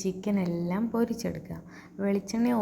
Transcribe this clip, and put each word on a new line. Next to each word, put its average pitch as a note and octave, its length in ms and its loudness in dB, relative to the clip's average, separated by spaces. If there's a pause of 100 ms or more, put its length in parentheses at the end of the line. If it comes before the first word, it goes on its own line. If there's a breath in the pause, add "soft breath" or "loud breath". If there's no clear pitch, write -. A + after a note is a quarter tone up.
ചിക്കൻ F#3+ 340 0 (100)
എല്ലാം F3 360 0 (100)
പൊരിച്ചെടുക്കാം. A3 680 -2 (440 loud breath)
വെളിച്ചെണ്ണ G3+ 580 2